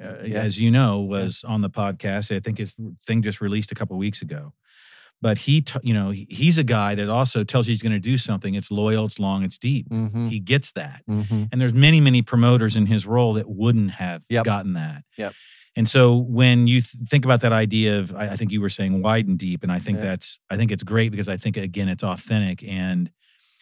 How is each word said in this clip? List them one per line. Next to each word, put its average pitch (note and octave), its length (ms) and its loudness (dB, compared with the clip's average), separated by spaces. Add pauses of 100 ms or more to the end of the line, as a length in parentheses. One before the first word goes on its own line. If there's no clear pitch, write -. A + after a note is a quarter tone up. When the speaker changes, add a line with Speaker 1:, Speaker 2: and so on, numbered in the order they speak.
Speaker 1:
uh, F#2+ 220 -14
Speaker 2:
Yeah. G#2+ 160 -4
Speaker 1:
as G2+ 180 -2
you A#2 120 4
know, A2+ 320 4
Speaker 2:
Yeah. G2 60 -4
Speaker 1:
was F#2+ 360 -4
on A2 180 -2
the G2 80 -2
podcast. G2+ 640 -4
I F#2+ 60 -4
think G#2+ 180 -6
his G#2 180 -8 (280)
thing A2+ 180 2
just G#2 180 -4
released G#2 320 -4
a - 20 -10
couple F#2+ 220 -8
weeks G2 260 -4
ago. D2 300 -12 (720)
But G#2+ 160 2
he, D3+ 240 2
t-, - 200 -6
you A#2 120 0
know, G2 160 0
he, G2 180 -8
he's D#3+ 300 2
a D#3 60 2
guy G#2+ 320 0
that G2+ 120 -4
also A#2+ 360 0
tells A#2+ 220 0
you A#2+ 60 0
he's G#2+ 80 -2
gonna A2 180 0
do A#2+ 200 0
something. G2 360 -4
It's G2 160 -6
loyal, G#2+ 360 0
it's - 120 -8
long, G2 240 -2
it's F#2 140 -4
deep. C3 320 -2
Speaker 2:
Mm-hmm. A2+ 400 -2
Speaker 1:
He A2 100 -4
gets B2+ 340 0
that. C#3 360 -12
Speaker 2:
Mm-hmm. G#2+ 420 0
Speaker 1:
And B2+ 100 -2
there's B2 120 2
many, D3 260 8
many C3 220 6
promoters A#2 560 4
in G#2+ 100 4
his G2+ 200 0
role A#2 280 2
that G#2+ 140 -4
wouldn't G#2+ 440 0
have F2 360 -8
Speaker 2:
Yep. A2+ 160 0
Speaker 1:
gotten G2+ 300 -2
that. D#2 300 -8 (120)
Speaker 2:
Yep. G2+ 160 -8 (440)
Speaker 1:
And A#2 120 2
so B2 280 6
when A#2+ 500 4
you B2 160 4
th-, A#2+ 260 -10
think C#3 160 2
about B2+ 160 4
that A#2 120 2
idea A2 460 2
of, F#2+ 160 -6
I, G#2 180 -6
I G2 40 -6
think G#2+ 160 -4
you G#2+ 80 -2
were G2 80 -2
saying F#2+ 320 -2
wide A2 260 2
and F#2 120 0
deep, F2+ 240 -6
and F2+ 100 -2
I F2+ 60 -2
think F#2 200 -4
Speaker 2:
Yeah. G#2+ 60 -6
Speaker 1:
that's, F#2 360 -6 (100)
I F#2+ 60 -4
think A2 140 2
it's G2 120 -4
great A2+ 280 0
because G2+ 180 -6
I F#2 100 -4
think, G2 180 -4
again, G2 320 -4
it's F#2 160 -4
authentic. F#2+ 580 -2
And F#2 480 -4 (520)